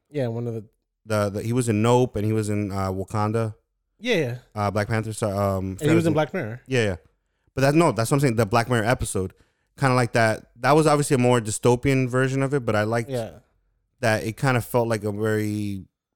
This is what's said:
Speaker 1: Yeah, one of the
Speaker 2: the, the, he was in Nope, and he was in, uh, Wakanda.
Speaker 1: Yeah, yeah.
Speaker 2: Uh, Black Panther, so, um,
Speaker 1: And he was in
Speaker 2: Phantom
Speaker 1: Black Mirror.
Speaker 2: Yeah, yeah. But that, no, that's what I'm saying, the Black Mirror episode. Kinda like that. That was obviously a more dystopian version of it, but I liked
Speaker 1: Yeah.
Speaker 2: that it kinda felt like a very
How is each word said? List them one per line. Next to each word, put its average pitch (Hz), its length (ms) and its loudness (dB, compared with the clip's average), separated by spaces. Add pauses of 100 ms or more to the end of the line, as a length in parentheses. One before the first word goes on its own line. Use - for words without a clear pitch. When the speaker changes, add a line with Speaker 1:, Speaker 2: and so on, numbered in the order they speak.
(120)
Speaker 1:
Yeah, 139 160 -4
one 117 200 -6
of 113 80 -8
the 110 80 -10 (420)
Speaker 2:
the, 104 240 0
the, 98 140 -6
he 113 100 -2
was 120 160 0
in 104 120 2
Nope, 123 340 2
and 104 100 -2
he 110 80 0
was 107 160 -2
in, 104 220 -2
uh, 95 200 -4
Wakanda. 107 640 -2 (460)
Speaker 1:
Yeah, 226 160 -2
yeah. 123 220 -2 (180)
Speaker 2:
Uh, 104 160 0
Black 104 160 -2
Panther, 110 260 -2
so, 107 160 -2
um, 95 520 -2
Speaker 1:
And 147 80 0
he 160 60 4
was 165 120 2
in 160 40 2
Speaker 2:
Phantom - 20 2
Speaker 1:
Black 151 200 -2
Mirror. 127 340 -8
Speaker 2:
Yeah, 127 160 0
yeah. 95 120 0 (580)
But 131 80 -4
that, 143 140 4
no, 165 160 4
that's 113 180 -2
what 151 80 2
I'm 139 40 2
saying, 127 140 2
the 113 100 2
Black 117 240 0
Mirror 113 160 0
episode. 98 480 -2 (440)
Kinda 131 180 2
like 123 180 0
that. 113 440 0
That 127 160 2
was 156 140 6
obviously 147 280 2
a 127 40 4
more 123 200 4
dystopian 123 720 0
version 131 340 0
of 135 100 -4
it, 131 120 -2
but 110 100 0
I 104 80 2
liked 117 260 -2
Speaker 1:
Yeah. 110 300 -8 (600)
Speaker 2:
that 110 240 0
it 107 140 -6
kinda 127 240 0
felt 117 260 0
like 110 160 -2
a 107 80 -4
very 104 720 -2 (300)